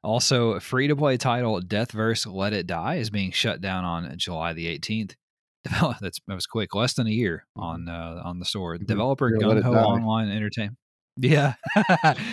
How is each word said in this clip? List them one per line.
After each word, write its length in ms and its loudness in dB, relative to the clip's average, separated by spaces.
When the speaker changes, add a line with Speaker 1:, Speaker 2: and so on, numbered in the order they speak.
Speaker 1:
Also, 560 2
free-to-play 560 2
title 440 0
Deathverse 720 -2
Let 200 -2
It 160 -2
Die 280 -4
is 140 -4
being 220 -2
shut 280 -2
down 240 -4
on 320 -6
July 360 -4
the 160 -6
eighteenth. 480 -6
<laughs> 260 -20
Devel-, 340 0
that's, 280 -8
that 80 -6
was 100 -6
quick, 280 -4
less 200 0
than 140 0
a 20 0
year 360 -2
Speaker 2:
Mm-hmm. 40 -8
Speaker 1:
on, 260 -8
uh, 360 -10
on 140 -8
the 60 -8
store. 320 -4
Speaker 2:
Mm-hmm. 100 -8
Speaker 1:
Developer 440 2
Speaker 2:
Yeah, 80 4
Let 100 6
It 60 2
Speaker 1:
Gung 20 2
Ho 80 4
Speaker 2:
Die. 80 8
Speaker 1:
Online 480 2
Entertainment. 480 -4
Yeah. 380 4
<laughs> 400 6